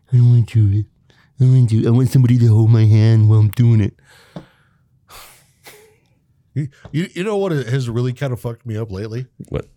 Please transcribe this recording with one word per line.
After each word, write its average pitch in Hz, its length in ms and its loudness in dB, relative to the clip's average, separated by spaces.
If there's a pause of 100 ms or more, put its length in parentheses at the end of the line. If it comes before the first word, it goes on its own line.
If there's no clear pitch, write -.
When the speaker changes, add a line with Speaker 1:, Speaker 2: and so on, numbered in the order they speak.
(120)
Speaker 1:
I 127 60 0
don't 120 120 4
wanna 120 140 4
do 104 280 0
it. 104 140 -4 (240)
I - 340 -8
don't 127 100 4
wanna 127 140 2
do 110 140 0
it. - 60 -2
I 117 40 0
want 123 180 2
somebody 123 300 2
to 117 80 2
hold 110 240 2
my 110 140 4
hand 107 440 4
while 110 100 4
I'm 107 100 2
doing 117 320 2
it." - 180 -6 (2500)
Speaker 2:
You, 139 140 -6 (220)
you, 175 220 -6
you 170 100 -8
know 208 140 -4
what 196 140 -4
has 131 380 -4
really 123 240 -4
kind 127 200 -8
of 117 60 -12
fucked 117 260 -14
me 110 100 -10
up 110 160 -10
lately? 110 360 -12 (220)
Speaker 1:
What? - 280 -10